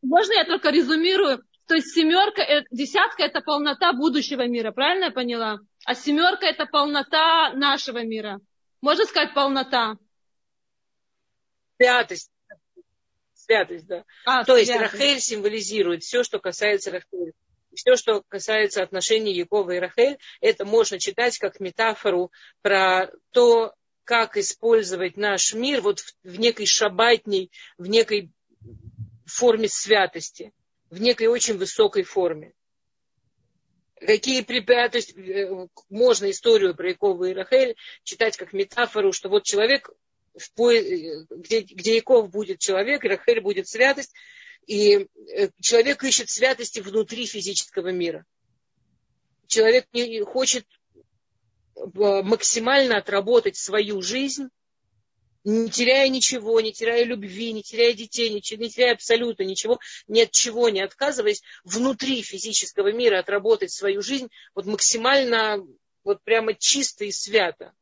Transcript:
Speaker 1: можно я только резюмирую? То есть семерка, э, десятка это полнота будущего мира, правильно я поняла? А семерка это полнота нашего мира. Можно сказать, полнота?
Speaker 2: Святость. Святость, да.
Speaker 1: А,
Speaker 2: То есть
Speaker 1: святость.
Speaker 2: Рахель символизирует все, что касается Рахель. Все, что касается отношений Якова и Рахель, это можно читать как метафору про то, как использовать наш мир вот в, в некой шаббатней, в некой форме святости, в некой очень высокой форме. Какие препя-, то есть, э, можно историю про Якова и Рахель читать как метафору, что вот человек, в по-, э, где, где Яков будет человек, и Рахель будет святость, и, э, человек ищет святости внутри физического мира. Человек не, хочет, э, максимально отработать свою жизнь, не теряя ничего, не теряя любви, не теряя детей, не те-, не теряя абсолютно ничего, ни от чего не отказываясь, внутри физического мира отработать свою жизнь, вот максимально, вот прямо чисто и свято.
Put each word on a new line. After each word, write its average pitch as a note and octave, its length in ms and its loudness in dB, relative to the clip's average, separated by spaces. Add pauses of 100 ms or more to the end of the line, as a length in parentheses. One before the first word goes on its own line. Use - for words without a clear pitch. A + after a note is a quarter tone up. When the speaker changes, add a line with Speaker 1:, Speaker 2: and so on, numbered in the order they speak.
Speaker 1:
можно F#4 280 2
я F4 100 2
только E4 260 -2
резюмирую? D#4 720 0 (240)
То E4 80 0
есть D#4+ 140 -2
семерка, F#4 540 2
э, D4 280 2
десятка D#4+ 540 -2
это - 160 -4
полнота D4 520 0
будущего C4 540 -2
мира, A#3 240 -4
правильно E4 360 0
я D4+ 40 -2
поняла? A#3 480 -6 (260)
А B3 100 -4
семерка E4+ 520 0
это D#4 180 -2
полнота D4+ 920 0
нашего C4+ 500 -2
мира. G#3+ 360 -8 (400)
Можно D4+ 240 2
сказать, D4+ 300 -2
полнота? C4 600 -2 (1800)
Speaker 2:
Святость. B3 540 0 (1040)
Святость, F3+ 520 -2
да. F3+ 180 -10 (200)
Speaker 1:
А, B3 200 0
Speaker 2:
То B3+ 120 6
есть A#3 140 6
Speaker 1:
святость. A3+ 220 -2
Speaker 2:
Рахель C4+ 280 0
символизирует G3+ 840 -4
все, A#3+ 180 -2
что A3+ 160 -4
касается G3 540 -2
Рахель. F3 400 -10 (420)
Все, B3+ 220 2
что G#3+ 320 -2
касается G#3 540 -2
отношений G3+ 520 -2
Якова F3+ 380 -2
и F3+ 60 -2
Рахель, A#3 400 0 (220)
это G#3 240 2
можно G#3 340 2
читать A#3 400 -2
как - 220 -6
метафору G3 680 -2 (320)
про F#3+ 480 2 (220)
то, A#3 420 6 (300)
как A3+ 320 0
использовать G3 800 0
наш G3+ 360 0
мир B3 280 -2
вот G3 200 -2
в, - 220 -20
в F3+ 160 -16
некой A3 280 0
шаббатней, G#3 840 0 (260)
в F3 100 -14
некой G#3 440 0 (960)
форме A3+ 420 2
святости, G3 840 -2 (360)
в F3 120 -16
некой A#3 260 0
очень A3+ 320 0
высокой G3 460 0
форме. E3 480 -4 (1400)
Какие B3+ 460 0
препя-, A#3+ 460 2
то B3 80 -4
есть, - 200 -6
э, F#3+ 520 -8 (200)
можно G3+ 420 2
историю G3 440 2
про F3+ 160 -4
Якова F#3 340 0
и F#3 100 -2
Рахель B3 420 2 (280)
читать - 320 -2
как - 160 -14
метафору, G3 600 0
что - 160 -8
вот G3 160 2
человек, A3+ 460 0 (480)
в - 140 -20
по-, A#3+ 180 4
э, E3+ 600 0
где, A3 320 -4
где G#3 340 -2
Яков A3+ 340 4
будет F#3+ 280 -8
человек, G#3 460 -2
и - 40 0
Рахель G4+ 320 0
будет G3 280 -4
святость, C4+ 440 0 (540)
и, G3+ 420 4 (260)
э, G3 140 0 (120)
человек A#3 440 2
ищет B3 240 0
святости A#3+ 520 -2
внутри A3 460 -4
физического F#3+ 600 -6
мира. E3+ 360 -6 (1200)
Человек A3+ 460 4
не, A#3 320 -4
хочет, B3+ 420 -2 (1080)
э, - 80 -14 (120)
максимально A3 1040 0
отработать G3+ 580 0
свою G3+ 460 -4
жизнь, C4 460 -6 (1000)
не A3+ 240 0
теряя C4 380 4
ничего, A3+ 520 0
не A3 120 -4
теряя A#3 320 0
любви, A3 480 -8
не G#3+ 100 -10
теряя A#3 300 0
детей, A3+ 380 -6
не G#3 100 -6
те-, G#3+ 160 -10
не A3+ 120 -6
теряя A#3+ 260 2
абсолютно A#3 500 -2
ничего, G3+ 340 -2 (300)
ни A3 120 4
от A3+ 120 2
чего A#3 360 2
не G3 120 0
отказываясь, G#3+ 600 -2 (200)
внутри A#3+ 600 -2
физического G3+ 680 -4
мира A3+ 280 2
отработать G3+ 500 0
свою G3 320 -4
жизнь, B3+ 260 -6 (280)
вот F#3+ 100 -8
максимально, A3+ 960 0 (380)
вот G3+ 220 -2
прямо A3 300 0
чисто - 500 -2
и G3+ 80 -8
свято. G3 680 -2